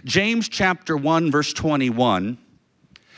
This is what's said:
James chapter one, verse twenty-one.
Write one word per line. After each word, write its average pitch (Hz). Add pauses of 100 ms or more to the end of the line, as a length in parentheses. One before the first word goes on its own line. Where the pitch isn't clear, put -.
James 208
chapter 180
one, 156
verse 147
twenty-one. 120 (800)